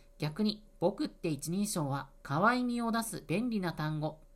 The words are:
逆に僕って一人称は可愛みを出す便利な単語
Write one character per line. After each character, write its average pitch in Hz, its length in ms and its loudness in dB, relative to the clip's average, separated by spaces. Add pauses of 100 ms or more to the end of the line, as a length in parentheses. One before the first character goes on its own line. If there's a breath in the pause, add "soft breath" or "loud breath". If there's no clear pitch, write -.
(180 loud breath)
逆 151 240 -2
に 208 200 0 (180)
僕 202 260 2
っ - 20 -4
て - 200 -6
一 151 220 -2
人 196 160 0
称 156 240 -2
は 139 180 -4 (140)
可 156 240 2
愛 247 180 4
み 240 160 -2
を 233 120 0
出 226 100 2
す - 240 -6
便 226 240 0
利 214 100 0
な 170 140 -2
単 156 260 -2
語 151 180 -4 (180)